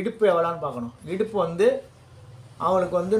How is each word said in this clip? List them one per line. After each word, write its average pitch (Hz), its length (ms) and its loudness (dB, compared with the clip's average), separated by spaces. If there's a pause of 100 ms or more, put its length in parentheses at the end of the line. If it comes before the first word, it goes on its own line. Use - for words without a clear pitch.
இடுப்பு 214 300 -2
எவ்வளோன்னு 170 320 0
பார்க்கணும். 123 320 -8 (200)
இடுப்பு 202 280 -4
வந்து 170 240 2 (960)
அவங்களுக்கு 180 380 0
வந்து 196 200 0